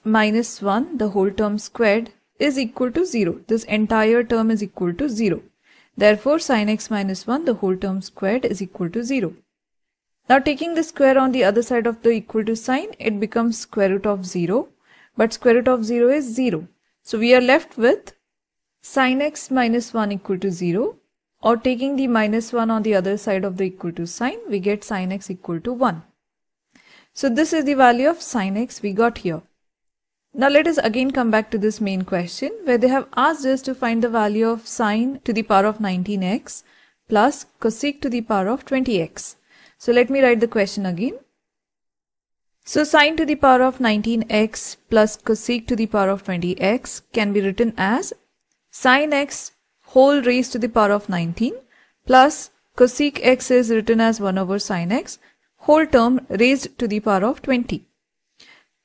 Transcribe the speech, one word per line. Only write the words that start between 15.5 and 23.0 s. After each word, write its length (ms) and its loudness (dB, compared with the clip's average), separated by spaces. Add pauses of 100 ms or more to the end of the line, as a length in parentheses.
root 120 2
of 160 2
zero 260 2
is 240 0
zero. 340 -2 (360)
So 140 -6
we 180 4
are 60 6
left 360 0
with 360 0 (680)
sine 400 0
x 280 -6
minus 440 0
one 180 -2
equal 280 -4
to 120 -2
zero, 440 -2 (460)
or 160 2
taking 380 -2
the 120 -2
minus 460 0
one 160 -2
on 140 -2
the 120 0
other 220 0